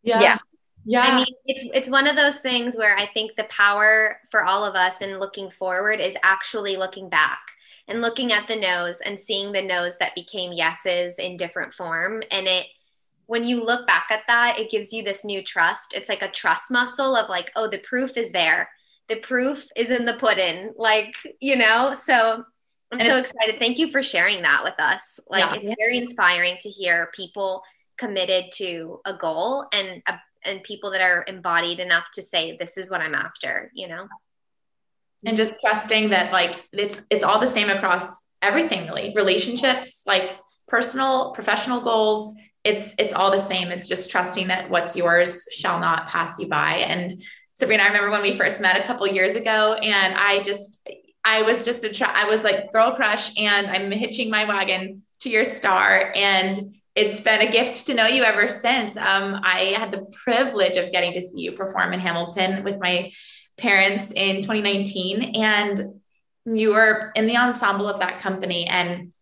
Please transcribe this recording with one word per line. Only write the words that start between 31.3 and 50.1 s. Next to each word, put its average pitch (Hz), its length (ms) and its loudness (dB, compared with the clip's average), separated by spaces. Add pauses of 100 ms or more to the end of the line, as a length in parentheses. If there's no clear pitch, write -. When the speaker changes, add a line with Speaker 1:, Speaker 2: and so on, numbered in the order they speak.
Speaker 3:
enough 175 240 0 (120)
to 185 60 -10
say, 165 360 -6
"This 170 200 -10
is 185 140 -10
what 175 80 -4
I'm 156 160 -4
after," - 580 -8
you 185 140 -14
know? 180 220 -14 (1160)
Speaker 1:
And 220 120 0
just 214 240 -2
trusting 214 480 2
that, 180 240 2
like, 175 400 0
it's, 202 360 -4
it's 208 140 2
all 208 160 4
the - 80 4
same 208 220 2
across 190 580 -2 (140)
everything, 202 460 0
really. 202 280 -6
Relationships, 240 880 0
like, 294 260 0 (360)
personal, 262 640 0
professional 233 480 -2
goals, 214 560 0 (280)
it's, 208 360 -2
it's - 140 0
all 190 180 2
the 196 80 2
same. 185 300 -4
It's 180 180 -10
just 180 240 -4
trusting 185 360 -2
that 185 220 -4
what's 170 260 0
yours 175 580 2
shall - 260 -2
not 165 280 0
pass 170 320 -4
you 175 80 -6
by. 151 300 0
And 175 340 -2 (420)
Sabrina, 208 300 2
I 202 40 6
remember 208 240 2
when 208 120 0
we 190 120 2
first 185 240 0
met 196 240 2
a - 0 -
couple 220 240 -2
years 190 280 2
ago, 220 400 2
and 196 400 2